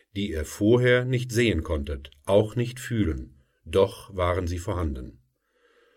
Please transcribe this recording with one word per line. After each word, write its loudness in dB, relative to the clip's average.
die -4
ihr -6
vorher 4
nicht -2
sehen 2
konntet, -6
auch 4
nicht -4
fühlen, -4
doch 0
waren 0
sie -4
vorhanden. -6